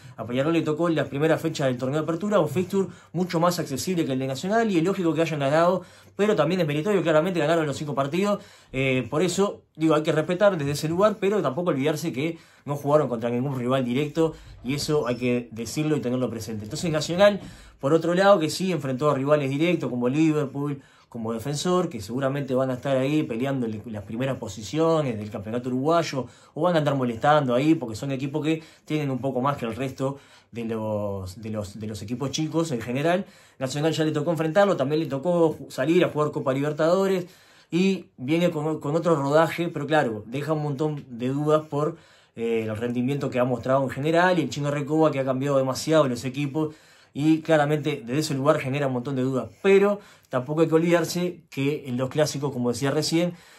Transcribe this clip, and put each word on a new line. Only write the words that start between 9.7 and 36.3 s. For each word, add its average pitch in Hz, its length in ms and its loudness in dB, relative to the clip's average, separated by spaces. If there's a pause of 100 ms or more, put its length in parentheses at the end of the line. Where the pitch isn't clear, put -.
digo, 156 180 4
hay 151 100 4
que 160 80 0
respetar 175 460 2
desde 143 140 -2
ese 151 180 -2
lugar, 202 300 2
pero 196 220 2
tampoco 151 280 -2
olvidarse 151 420 0
que 165 280 -4 (260)
no 139 100 -4
jugaron 143 340 2
contra 120 200 -2
ningún 127 280 -2
rival 127 280 0
directo 151 480 0 (300)
y 127 100 -4
eso 139 340 0
hay 123 100 0
que 123 340 -2
decirlo 147 440 -2
y 143 40 -2
tenerlo 123 300 -2
presente. 110 340 -8
Entonces 156 280 -6
Nacional, 175 480 2 (400)
por 139 140 0
otro 165 200 2
lado, 196 260 6
que 156 100 0
sí 185 220 -2
enfrentó 151 400 0
a - 20 2
rivales 139 360 2
directos 143 400 0
como 123 180 -2
Liverpool, 143 720 0 (280)
como 113 240 -6
Defensor, 175 560 0
que 107 100 -8
seguramente 131 560 -2
van 131 140 2
a 127 60 -2
estar 135 200 -2
ahí 147 280 2
peleando 123 420 -2
en 110 220 -6
las 107 160 -8
primeras 123 340 -4
posiciones 139 800 -2
del 104 120 -8
campeonato 113 380 -6
uruguayo, 135 600 0 (260)
o 151 80 -6
van 175 140 2
a - 20 4
andar 143 180 0
molestando 131 580 2
ahí, 151 220 4
porque 113 220 -8
son 139 160 -6
equipos 139 320 -4
que 160 180 -2 (220)
tienen 151 260 -4
un 127 80 -4
poco 123 220 -2
más 139 160 0
que 123 80 -8
el 113 100 -4
resto 135 420 -4 (360)
de 117 100 -8
los, 104 800 -4
de 113 80 -10
los, 107 280 -6
de 107 100 -8
los 110 140 -8
equipos 123 300 -6
chicos 156 400 -2
en 120 80 -2
general. 151 460 -2 (340)
Nacional 143 320 -2
ya 156 140 0
le 156 80 0
tocó 147 180 0
enfrentarlo, 160 460 2
también 156 240 0
le 156 60 -4
tocó 160 420 2
ju-, 151 200 -8
salir 156 360 2
a - 40 0
jugar 147 220 0